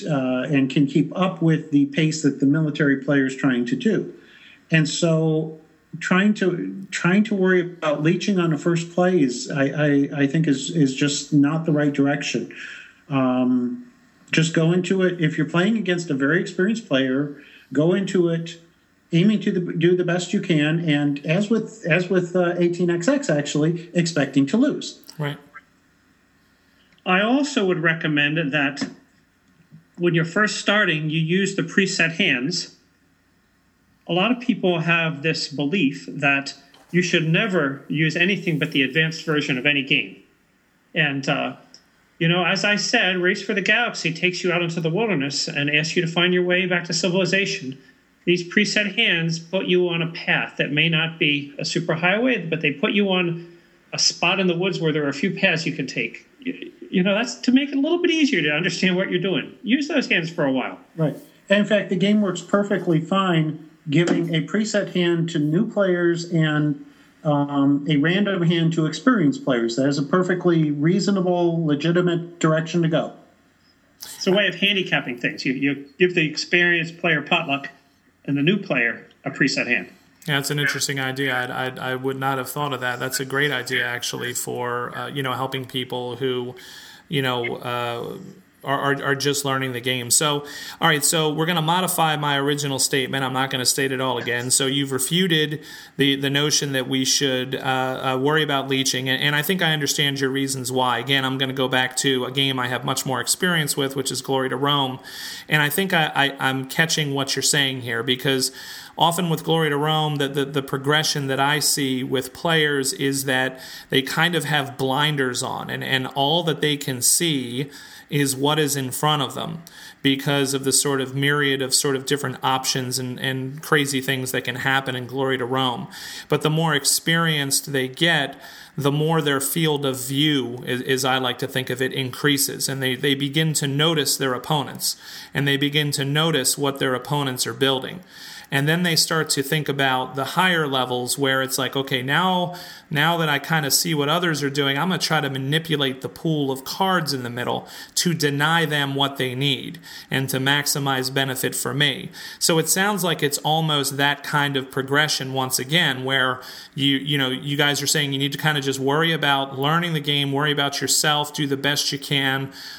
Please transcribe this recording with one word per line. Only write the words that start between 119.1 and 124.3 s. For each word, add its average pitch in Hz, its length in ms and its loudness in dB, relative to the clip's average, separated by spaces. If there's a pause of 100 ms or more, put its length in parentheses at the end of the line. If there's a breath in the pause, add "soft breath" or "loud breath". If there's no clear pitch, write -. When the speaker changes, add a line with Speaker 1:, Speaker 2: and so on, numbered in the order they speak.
Speaker 2:
of 120 120 -6
them - 280 -8 (400 loud breath)
because 139 520 2
of 135 100 -4
the 135 80 2
sort 139 280 2
of 127 140 -6
myriad 139 460 2
of 131 140 -2
sort 139 220 2
of 131 100 -8
different 135 360 -2
options 131 560 -2
and, 127 200 -6
and 131 440 -6
crazy 139 380 2
things 131 300 -4